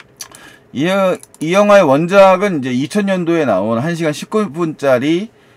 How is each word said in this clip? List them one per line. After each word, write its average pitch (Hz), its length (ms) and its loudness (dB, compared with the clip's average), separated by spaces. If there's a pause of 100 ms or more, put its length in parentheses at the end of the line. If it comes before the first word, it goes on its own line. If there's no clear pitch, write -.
(760)
이 143 120 -4
여-, 190 300 -2 (220)
이 160 140 -4
영화의 202 300 4
원작은 185 760 2
이제 127 120 -6
이천 151 340 -4
년도에 170 400 -2
나온 110 340 0
한 165 160 -4
시간 160 160 -4
십구 208 400 -6
분짜리, 156 800 -2 (280)